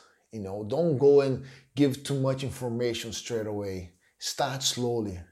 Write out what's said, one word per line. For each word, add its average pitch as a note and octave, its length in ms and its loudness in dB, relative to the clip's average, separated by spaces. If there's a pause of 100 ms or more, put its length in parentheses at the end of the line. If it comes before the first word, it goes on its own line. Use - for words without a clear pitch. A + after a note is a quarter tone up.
(320)
you A2+ 80 -8
know, G2+ 240 -6
don't D3 320 2
go C#3 240 8
and C3+ 240 0 (300)
give C#3 280 2
too C#3 160 -2
much C3+ 260 0
information A#2 680 -4
straight A2 340 -6
away. G2 460 -6 (260)
Start C3+ 440 -4
slowly, A#2 580 -2 (120)